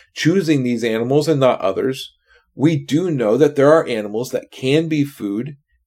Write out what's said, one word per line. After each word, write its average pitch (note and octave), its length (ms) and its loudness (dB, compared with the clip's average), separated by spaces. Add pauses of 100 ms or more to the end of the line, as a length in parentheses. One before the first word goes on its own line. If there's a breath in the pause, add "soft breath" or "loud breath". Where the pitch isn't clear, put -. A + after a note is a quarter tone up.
(140)
choosing D#3 500 0
these B2 200 -2
animals B2 460 0
and D3 100 2
not B2+ 220 4
others, G2 520 -4 (400)
we D3 300 0
do F3 260 -2
know A#2+ 280 0
that D3 180 4
there C#3 160 4
are D#3+ 160 4
animals A2 440 -6
that - 200 -8
can D3 380 -2
be D3 160 0
food A#2 500 -8 (320)